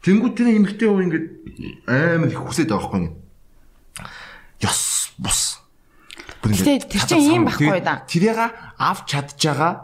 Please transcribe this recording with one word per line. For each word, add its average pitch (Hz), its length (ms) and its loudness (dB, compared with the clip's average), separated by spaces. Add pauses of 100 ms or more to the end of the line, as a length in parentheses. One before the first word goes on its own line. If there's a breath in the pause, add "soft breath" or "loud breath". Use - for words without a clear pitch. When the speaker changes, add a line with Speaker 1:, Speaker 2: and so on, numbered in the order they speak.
Speaker 1:
Тэнгүүд 220 320 4
тэр 240 140 2 (100)
эмэгтэй 208 320 2
хүн 190 160 2
ингээд 160 200 -2 (600)
амар 165 460 2
их - 100 -8
хүсээд 131 320 -2
байгаа 92 160 -4
байхгүй 95 160 -2
юу? 82 80 -8 (1500 loud breath)
Ёс - 540 -4
бус. - 400 -4 (840 loud breath)
Бүр 107 140 0
ингээд 269 320 2
Speaker 2:
Гэтэ - 20 -20
тэр 202 140 -4
чинь - 40 -2
Speaker 1:
чадах 339 120 4
Speaker 2:
ийм 320 240 6
Speaker 1:
санаа. 294 40 2
Speaker 2:
байхгүй - 200 2
Speaker 1:
Тэгээд 175 180 0
Speaker 2:
да. 156 100 0 (120)
Speaker 1:
тэрийг 220 320 2 (400 loud breath)
авч 175 320 -2
чадж 143 280 -6
байгаа 151 320 0 (120)